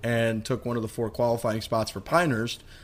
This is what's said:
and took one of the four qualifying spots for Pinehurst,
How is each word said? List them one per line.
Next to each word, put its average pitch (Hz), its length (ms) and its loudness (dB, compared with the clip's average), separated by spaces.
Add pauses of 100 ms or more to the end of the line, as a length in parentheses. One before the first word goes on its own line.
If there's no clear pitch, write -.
and 117 420 2
took 123 200 -2
one 120 120 -2
of 113 60 0
the 107 60 -2
four 113 220 -4
qualifying 117 500 0
spots 110 320 -2
for 98 80 -8
Pinehurst, 131 640 2 (200)